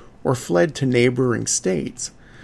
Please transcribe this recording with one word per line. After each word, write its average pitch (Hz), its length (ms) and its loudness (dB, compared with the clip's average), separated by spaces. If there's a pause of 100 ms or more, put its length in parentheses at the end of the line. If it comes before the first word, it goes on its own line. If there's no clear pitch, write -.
(220)
or 135 120 0
fled 175 400 0
to 135 120 -2
neighboring 123 600 2
states, - 640 -4 (340)